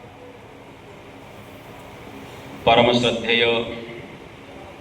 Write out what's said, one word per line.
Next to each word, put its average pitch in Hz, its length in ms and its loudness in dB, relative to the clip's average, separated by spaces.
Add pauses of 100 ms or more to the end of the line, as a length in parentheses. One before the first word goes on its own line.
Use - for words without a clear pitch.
(2750)
परमश्रद्धेय 117 800 6 (1400)